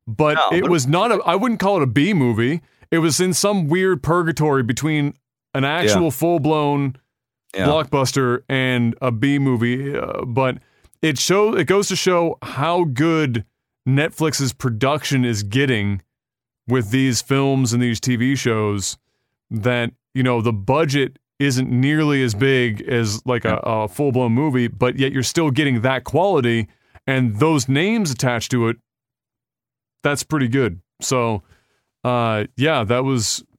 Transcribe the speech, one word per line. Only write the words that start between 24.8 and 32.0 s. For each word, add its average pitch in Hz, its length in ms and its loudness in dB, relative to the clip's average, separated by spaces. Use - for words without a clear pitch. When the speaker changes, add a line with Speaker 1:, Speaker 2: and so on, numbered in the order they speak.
Speaker 1:
yet 135 140 0
you're 135 120 -2
still 160 260 0
getting 131 320 2
that 127 220 0
quality 127 640 0
and 127 320 0
those 151 280 2
names 180 420 0
attached 120 420 -4
to 117 160 0
it. 117 80 -4
That's 143 200 0
pretty 139 260 -2
good. 113 320 0
So, 117 400 -2